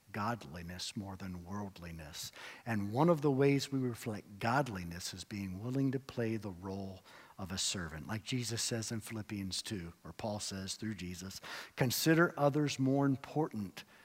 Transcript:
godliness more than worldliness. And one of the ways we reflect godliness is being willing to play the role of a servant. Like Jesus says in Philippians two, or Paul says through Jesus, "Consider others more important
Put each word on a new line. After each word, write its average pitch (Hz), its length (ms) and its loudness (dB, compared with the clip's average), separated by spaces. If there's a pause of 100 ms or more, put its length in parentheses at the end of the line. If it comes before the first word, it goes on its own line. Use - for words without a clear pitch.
(140)
godliness 90 840 -6
more 98 220 -6
than 92 260 -8
worldliness. 85 880 -10 (340)
And 104 280 0
one 151 160 8
of 170 100 8
the 147 120 4
ways 139 380 6
we 135 100 0
reflect 110 600 -4
godliness 104 760 0
is 90 120 -10
being 98 360 -4
willing 131 300 2
to 135 80 0
play 113 380 -2
the 104 140 -6
role 95 520 -8 (340)
of 90 140 -6
a 95 60 -4
servant. 80 500 -4
Like 107 160 -4
Jesus 120 380 -2
says 113 320 -2
in 110 80 -4
Philippians 101 600 -4
two, 87 300 -6 (140)
or 85 80 -12
Paul 104 260 -4
says 95 360 -4
through 110 200 -4
Jesus, 90 460 -8 (340)
"Consider 160 640 6
others 143 420 4
more 139 260 6
important 127 800 0 (220)